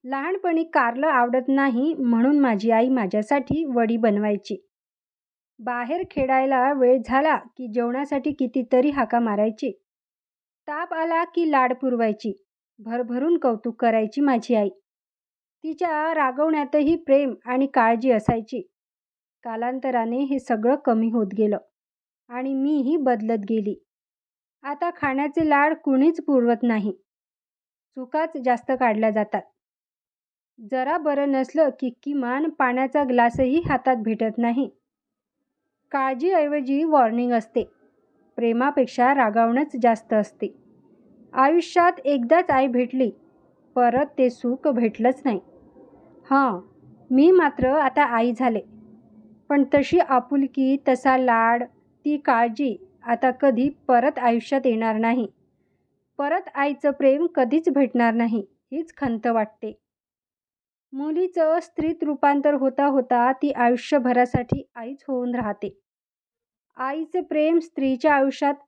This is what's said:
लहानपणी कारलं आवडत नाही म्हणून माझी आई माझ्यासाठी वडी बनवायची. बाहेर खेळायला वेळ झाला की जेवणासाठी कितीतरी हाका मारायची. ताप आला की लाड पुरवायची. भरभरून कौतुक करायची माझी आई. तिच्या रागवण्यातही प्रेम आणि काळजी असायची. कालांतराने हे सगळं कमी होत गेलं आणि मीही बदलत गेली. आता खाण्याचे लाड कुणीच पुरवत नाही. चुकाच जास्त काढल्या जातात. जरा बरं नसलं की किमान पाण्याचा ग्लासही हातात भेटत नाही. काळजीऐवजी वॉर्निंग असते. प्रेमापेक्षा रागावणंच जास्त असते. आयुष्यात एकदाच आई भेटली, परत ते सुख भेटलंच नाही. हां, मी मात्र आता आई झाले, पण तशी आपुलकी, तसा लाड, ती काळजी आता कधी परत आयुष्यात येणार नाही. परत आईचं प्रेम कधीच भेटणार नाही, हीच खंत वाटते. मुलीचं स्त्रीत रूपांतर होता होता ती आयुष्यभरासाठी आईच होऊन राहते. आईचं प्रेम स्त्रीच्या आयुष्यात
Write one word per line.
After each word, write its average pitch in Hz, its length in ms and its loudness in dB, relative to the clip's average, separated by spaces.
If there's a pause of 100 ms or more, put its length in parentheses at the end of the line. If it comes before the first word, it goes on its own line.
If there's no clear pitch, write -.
लहानपणी 320 600 -2
कारलं 269 420 0
आवडत 254 420 2
नाही 269 460 2
म्हणून 247 440 2
माझी 226 320 2
आई 226 180 4
माझ्यासाठी 262 760 -2
वडी 233 320 0
बनवायची. 208 720 -2 (880)
बाहेर 240 520 -6
खेळायला 262 640 0
वेळ 262 340 4
झाला 277 300 2
की - 320 -12
जेवणासाठी 262 640 -4
कितीतरी 254 580 0
हाका 240 300 -2
मारायची. 220 500 -2 (1000)
ताप 330 260 -8
आला 330 300 -2
की 339 260 -2
लाड 254 220 2
पुरवायची. 233 720 -4 (340)
भरभरून 240 600 -4
कौतुक 233 420 -2
करायची 220 400 0
माझी 247 340 0
आई. 208 140 0 (920)
तिच्या 311 520 -4
रागवण्यातही 294 840 0
प्रेम 277 380 2 (100)
आणि 254 220 0
काळजी 233 440 2
असायची. 226 500 -2 (840)
कालांतराने 240 760 -4
हे 277 200 -2
सगळं 240 380 0
कमी 226 340 0
होत 220 160 0 (120)
गेलं 214 200 0 (680)
आणि 254 260 -6
मीही 277 420 0
बदलत 233 420 -2
गेली. 208 440 -4 (800)
आता 294 340 -6
खाण्याचे 294 520 -2
लाड 294 260 4
कुणीच 302 500 2
पुरवत 240 380 2
नाही. 214 300 0 (1000)
चुकाच 302 360 -6 (140)
जास्त 247 360 -2
काढल्या 220 300 0
जातात. 208 320 -4 (1300)
जरा 262 280 -2
बरं 285 340 -2
नसलं 269 360 0 (120)
की 254 100 -4 (120)
किमान 277 460 -4
पाण्याचा 262 560 -2
ग्लासही 247 640 2
हातात 262 280 0
भेटत 220 420 -4
नाही. 233 320 -2 (1200)
काळजीऐवजी 285 920 -2
वॉर्निंग 247 480 2
असते. 226 320 -2 (720)
प्रेमापेक्षा 247 800 0
रागावणंच 233 680 0
जास्त 226 300 0
असते. 208 340 -2 (840)
आयुष्यात 339 600 2 (120)
एकदाच 285 460 2
आई 269 160 2
भेटली, 247 440 0 (640)
परत 247 320 2 (120)
ते 254 120 4
सुख 247 380 -4
भेटलंच 240 560 0
नाही. 214 160 -2 (880)
हां, 269 300 2 (500)
मी 277 200 6
मात्र 294 380 2
आता 285 360 2
आई 240 340 0
झाले, 240 220 0 (880)
पण 285 160 2 (100)
तशी 285 240 2
आपुलकी, 277 800 0 (120)
तसा 262 280 2
लाड, 240 480 2 (400)
ती 294 120 -2
काळजी 240 600 0 (260)
आता 233 280 0
कधी 254 380 0
परत 269 500 0
आयुष्यात 247 460 0
येणार 226 320 0
नाही. 233 300 0 (920)
परत 302 360 -4
आईचं 285 360 -2
प्रेम 277 360 2
कधीच 302 420 0
भेटणार 240 460 2
नाही, 233 320 -2 (260)
हीच 320 240 -10
खंत 233 300 -6
वाटते. 214 520 -4 (1120)
मुलीचं 320 680 0
स्त्रीत 330 440 -4
रूपांतर 285 500 0
होता 269 320 0
होता 254 460 0
ती 277 180 -2
आयुष्यभरासाठी 247 1200 0
आईच 240 340 -16
होऊन 247 260 -4
राहते. 208 460 -6 (960)
आईचं 311 460 -6
प्रेम 311 360 0
स्त्रीच्या 277 560 0
आयुष्यात 277 400 0 (140)